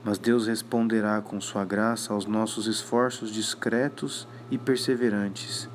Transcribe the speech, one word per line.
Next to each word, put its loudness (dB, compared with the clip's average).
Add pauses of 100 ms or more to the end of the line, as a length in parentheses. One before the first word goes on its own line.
Mas 0
Deus 4
responderá 2
com -6
sua -4
graça 0
aos 0
nossos 0
esforços 0
discretos -2 (220)
e 0
perseverantes. 0